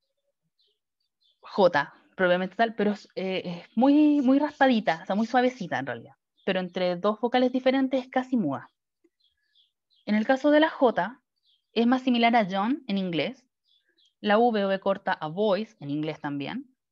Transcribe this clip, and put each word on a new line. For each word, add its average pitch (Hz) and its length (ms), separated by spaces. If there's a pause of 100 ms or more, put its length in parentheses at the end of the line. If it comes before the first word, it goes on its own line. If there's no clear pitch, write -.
(1400)
J, - 540 (240)
propiamente 180 400
tal, 226 180
pero 208 160
es, - 240
eh, 185 300
es 175 320
muy, 294 420
muy 269 200
raspadita, 262 640
o - 20
sea, 196 100
muy 226 100
suavecita 247 540
en 135 60
realidad. 117 300 (300)
Pero 185 140
entre 180 380
dos 214 240
vocales 254 320
diferentes 262 500
es - 60
casi 254 260
muda. 143 340 (1400)
En 214 100
el 214 100
caso 269 260
de 302 80
la 320 100
J, 220 520 (580)
es 233 80
más 254 140
similar 233 340
a 214 140
John 214 380
en 196 100
inglés. 180 480 (720)
La 208 180
V 226 280
o - 20
V 190 120
corta 196 340
a 156 140
voice 202 520
en 143 100
inglés 151 300
también. 143 560 (160)